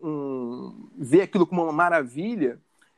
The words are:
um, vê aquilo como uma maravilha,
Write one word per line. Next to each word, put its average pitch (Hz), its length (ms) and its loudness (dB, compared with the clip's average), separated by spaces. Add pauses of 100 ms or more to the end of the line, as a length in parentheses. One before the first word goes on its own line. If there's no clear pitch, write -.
um, 131 920 -8
vê 151 240 4
aquilo 180 260 2
como 175 160 0
uma 160 80 -2
maravilha, 160 880 0 (380)